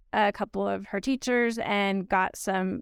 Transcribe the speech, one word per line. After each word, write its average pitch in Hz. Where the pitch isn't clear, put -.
a 208
couple 202
of 196
her 202
teachers 240
and 196
got 185
some 190